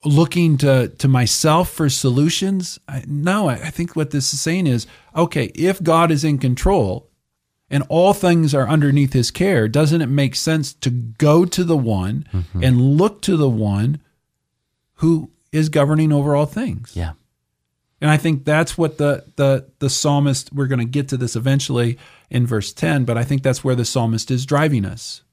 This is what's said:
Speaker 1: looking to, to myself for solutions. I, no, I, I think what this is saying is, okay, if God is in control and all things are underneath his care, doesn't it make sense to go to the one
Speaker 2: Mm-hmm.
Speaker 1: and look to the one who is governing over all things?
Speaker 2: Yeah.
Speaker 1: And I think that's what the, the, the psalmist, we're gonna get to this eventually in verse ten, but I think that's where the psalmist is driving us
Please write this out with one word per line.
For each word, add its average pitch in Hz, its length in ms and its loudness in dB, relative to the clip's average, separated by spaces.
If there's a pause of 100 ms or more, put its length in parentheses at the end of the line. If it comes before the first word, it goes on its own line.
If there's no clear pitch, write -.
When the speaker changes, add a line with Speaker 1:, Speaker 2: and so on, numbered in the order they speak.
Speaker 1:
looking 156 540 2
to, 135 300 2
to - 180 -2
myself 151 600 2
for 156 200 -2
solutions. 165 960 -2
I, 135 200 -10
no, 175 420 -2
I, 127 60 -2
I 156 160 -10
think 170 240 -6
what 156 160 -2
this 143 220 -2
is 139 80 -8
saying 170 260 -2
is, 120 200 0 (280)
okay, 156 400 -2
if 185 260 -2
God 165 300 2
is 147 120 0
in 151 140 0
control 131 720 0 (600)
and - 200 0
all 180 240 4
things 170 400 2
are 135 140 2
underneath 143 460 2
his 123 180 0
care, 170 360 0
doesn't 151 340 2
it 139 60 -4
make 135 280 0
sense 156 380 -4
to - 160 -4
go 123 560 2
to 175 180 -2
the 170 140 0
one 110 560 -2
Speaker 2:
Mm-hmm. 90 300 -4
Speaker 1:
and 127 340 4
look 208 260 0
to 190 140 0
the 143 120 2
one 110 500 0 (960)
who 160 360 0 (200)
is 156 180 0
governing 151 440 2
over 143 220 0
all 147 100 2
things? 143 500 -8
Speaker 2:
Yeah. 82 180 -6 (880)
Speaker 1:
And 151 100 2
I 156 60 4
think 147 280 -2
that's 156 320 0
what 156 200 -2
the, 143 280 -2 (120)
the, 135 280 2 (140)
the 139 100 -2
psalmist, 143 640 -2
we're 139 140 -2
gonna 127 180 -2
get 139 240 -4
to 135 80 -4
this 123 180 -6
eventually 120 640 -2 (320)
in 123 160 0
verse 113 280 -4
ten, 151 320 -2
but 113 120 -2
I 120 60 0
think 135 180 -2
that's 131 220 -2
where 131 120 0
the 123 100 0
psalmist 113 440 -2
is 127 160 -2
driving 143 400 0
us - 480 -12